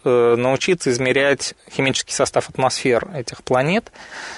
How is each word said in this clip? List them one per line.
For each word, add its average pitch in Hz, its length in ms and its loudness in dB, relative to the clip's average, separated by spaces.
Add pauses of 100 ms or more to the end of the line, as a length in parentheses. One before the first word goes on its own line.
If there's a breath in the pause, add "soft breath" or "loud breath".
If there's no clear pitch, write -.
э, 120 320 4
научиться 135 540 0
измерять 131 640 0 (140)
химический - 440 -2
состав - 340 -2
атмосфер 127 680 -2
этих - 300 -12
планет. 147 480 0 (460 loud breath)